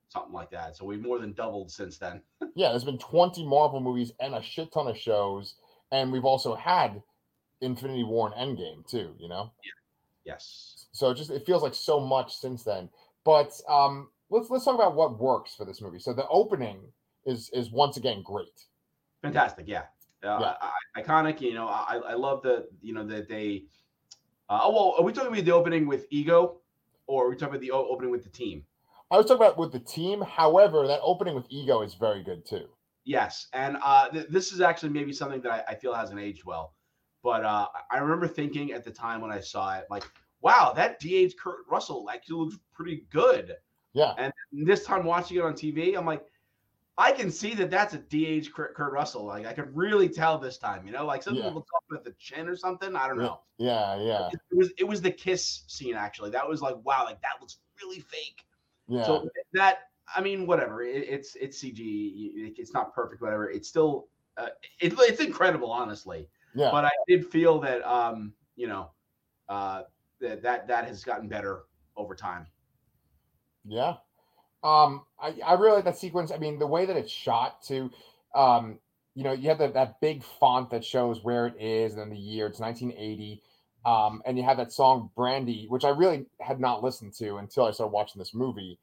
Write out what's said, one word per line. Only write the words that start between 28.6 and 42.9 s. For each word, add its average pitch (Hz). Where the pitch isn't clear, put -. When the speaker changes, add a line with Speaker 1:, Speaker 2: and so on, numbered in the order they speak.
Speaker 2:
I 185
was 214
talking 254
about 214
with 165
the 127
team. 190
However, 160
that 143
opening 175
with 127
Ego 131
is 95
very 101
good 87
too. 90
Speaker 1:
Yes, 127
and, 139
uh, 139
th-, 156
this 185
is 185
actually 165
maybe 143
something 135
that 123
I, 110
I -
feel 123
hasn't 101
aged 101
well. 82
But, 113
uh, 104
I 131
remember 160
thinking 143
at 120
the 113
time 113
when 110
I 101
saw 95
it, -
like, 101
"Wow, 170
that 190
D 170
H 185
Kurt -
Russell 135
actually 160
looks 180
pretty 165